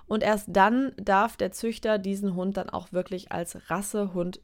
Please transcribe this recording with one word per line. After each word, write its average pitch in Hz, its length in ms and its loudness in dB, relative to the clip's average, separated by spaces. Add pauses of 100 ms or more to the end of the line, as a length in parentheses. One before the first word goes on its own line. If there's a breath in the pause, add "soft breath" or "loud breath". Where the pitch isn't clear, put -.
Und 214 160 0
erst 208 240 2
dann 220 480 4
darf 196 400 2
der 190 160 -2
Züchter 220 460 -2
diesen 196 360 -2
Hund 185 220 -2
dann 185 140 -6
auch - 220 -8
wirklich 180 380 -4
als 175 400 -6
Rassehund 180 720 -2